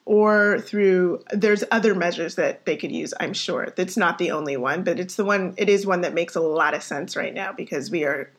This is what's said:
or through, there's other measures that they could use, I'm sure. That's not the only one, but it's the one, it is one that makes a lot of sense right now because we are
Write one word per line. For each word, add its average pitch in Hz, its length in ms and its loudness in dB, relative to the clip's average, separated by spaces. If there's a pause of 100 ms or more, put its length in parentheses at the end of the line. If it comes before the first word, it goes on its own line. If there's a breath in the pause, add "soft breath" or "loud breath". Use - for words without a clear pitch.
or 208 560 4
through, 185 600 2 (100)
there's 208 380 2
other 220 240 4
measures 170 420 -2
that - 300 -2
they 160 100 0
could 156 160 -6
use, - 280 -6
I'm 170 140 -4
sure. - 420 -4
That's 180 220 -2
not 175 200 2
the 175 140 0
only 151 260 -4
one, 139 260 -2
but 170 160 -2
it's 180 160 -8
the 208 100 0
one, 196 320 0
it 202 120 0
is 202 160 4
one 180 160 2
that 160 140 -2
makes 170 200 -2
a 175 60 0
lot 156 320 2
of 147 80 -4
sense - 340 -6
right 160 200 -6
now 190 180 -6
because 147 380 -6
we 165 120 -2
are 143 360 -4